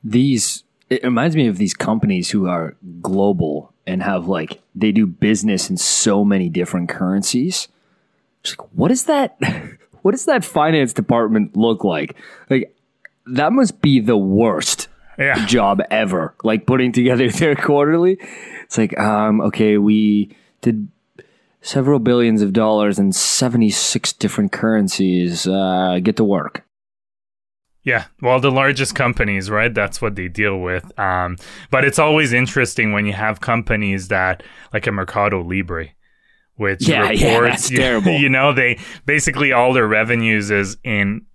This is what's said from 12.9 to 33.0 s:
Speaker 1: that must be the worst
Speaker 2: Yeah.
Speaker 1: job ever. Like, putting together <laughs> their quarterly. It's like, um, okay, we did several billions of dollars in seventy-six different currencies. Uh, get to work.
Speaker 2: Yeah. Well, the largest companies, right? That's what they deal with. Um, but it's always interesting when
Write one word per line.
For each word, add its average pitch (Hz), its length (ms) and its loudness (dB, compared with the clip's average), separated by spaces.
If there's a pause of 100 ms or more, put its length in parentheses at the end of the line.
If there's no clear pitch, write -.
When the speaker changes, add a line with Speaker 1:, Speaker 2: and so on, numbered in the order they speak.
Speaker 1:
that 139 260 0
must 247 300 2
be 139 180 4
the 113 180 2
worst 98 680 0 (300)
Speaker 2:
Yeah. 135 280 0
Speaker 1:
job 101 440 2
ever. 95 540 -2
Like, 110 240 0
putting 127 240 2
together 123 380 2
<laughs> - 120 -4
their 151 140 2
quarterly. 160 600 2 (460)
It's - 140 -6
like, 110 220 0
um, 107 420 2
okay, 107 360 2
we 104 580 2 (260)
did 107 260 -2 (720)
several 139 380 0
billions 117 420 2
of 98 120 0
dollars 107 460 2
in 98 140 4
seventy-six - 1000 0
different 101 380 -2
currencies. 92 960 0
Uh, 92 560 0
get 104 140 -2
to 113 60 2
work. 92 420 -2 (1160)
Speaker 2:
Yeah. 120 220 -2 (160)
Well, 127 180 2
the 135 120 2
largest 135 440 0
companies, 104 540 -2
right? 110 240 0
That's 101 280 -4
what 104 140 -4
they 92 120 -8
deal 98 320 -2
with. 90 400 -8
Um, 92 380 -2 (320)
but 131 160 2
it's 143 140 0
always 151 340 2
interesting 123 600 0
when 104 120 -2